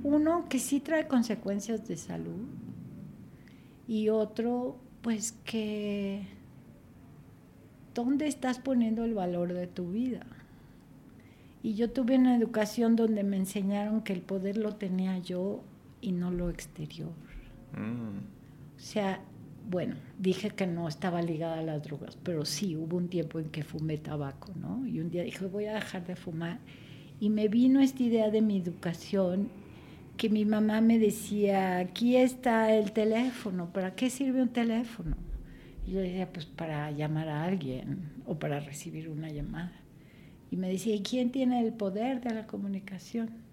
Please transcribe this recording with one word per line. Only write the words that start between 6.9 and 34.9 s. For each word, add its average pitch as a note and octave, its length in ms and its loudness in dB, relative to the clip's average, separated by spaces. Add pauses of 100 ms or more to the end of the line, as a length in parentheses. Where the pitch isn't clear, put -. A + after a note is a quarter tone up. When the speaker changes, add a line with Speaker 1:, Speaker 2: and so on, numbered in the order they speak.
Speaker 1:
¿dónde C4+ 340 2
estás B3+ 320 -2
poniendo A#3 440 2
el A3+ 100 0
valor F3+ 400 0
de F3+ 140 -4
tu F3 240 -6
vida? A3+ 340 -2 (1400)
Y A3 120 -2
yo A3+ 180 2
tuve C4 260 4
una B3+ 200 8
educación A3+ 580 4
donde A3 280 4
me G3 120 0
enseñaron G3+ 680 0
que G#3 120 -2
el F3+ 80 -2
poder G3 360 -2
lo G#3 180 -2
tenía F#3 420 0
yo F3+ 440 -4 (380)
y F#3+ 140 -2
no F3 180 0
lo F3 180 -2
exterior. E3 640 -10 (640)
Speaker 2:
Mm. A2 460 -6 (580)
Speaker 1:
O - 40 -20
sea, G3 380 -2 (500)
bueno, F3+ 260 -2 (220)
dije F#3 340 0
que G3 140 -2
no E3+ 220 -2
estaba E3+ 340 -2
ligada E3 380 -2
a D#3+ 40 -2
las D3+ 200 -2
drogas, D3+ 400 -10
pero E3+ 220 -2
sí, F3 320 -2
hubo D#3+ 180 -4
un F3+ 140 0
tiempo E3 300 -2
en D#3 100 -4
que D#3 140 -6
fumé D#3 340 -4
tabaco, D3 580 -6
¿no? A#3 320 -4
Y D#3+ 140 -2
un E3 100 -2
día F3 120 -2
dije, - 240 -6
"Voy G#3 180 -4
a G#3+ 80 -4
dejar F#3+ 340 -6
de F3+ 80 -6
fumar". E3+ 440 -6 (600)
Y G#3+ 100 2
me G#3+ 200 4
vino C4 320 8
esta C4+ 220 6
idea A3+ 280 6
de A3 100 6
mi G#3 180 4
educación F3+ 880 0 (680)
que A3+ 140 0
mi G#3+ 160 4
mamá G#3+ 340 4
me A3+ 180 8
decía, G3+ 840 4
"Aquí A3+ 360 2
está A#3 580 6
el G#3 200 4
teléfono, G#3+ 800 0
¿para F#3+ 220 -2
qué B3+ 140 2
sirve C4 320 2
un A#3+ 80 4
teléfono?". A3+ 680 0 (680)